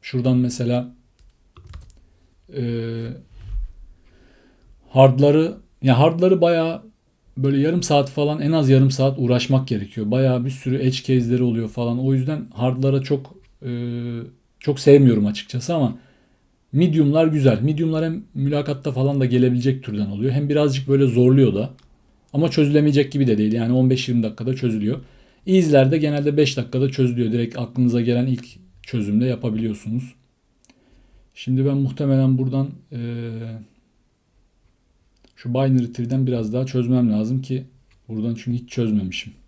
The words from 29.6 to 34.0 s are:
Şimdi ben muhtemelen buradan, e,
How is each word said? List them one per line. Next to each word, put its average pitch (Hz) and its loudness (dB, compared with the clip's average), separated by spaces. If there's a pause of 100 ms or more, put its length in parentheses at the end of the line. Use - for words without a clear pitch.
Şimdi 131 -2
ben 139 0
muhtemelen 135 0
buradan, 135 -2 (220)
e, 120 -10 (2500)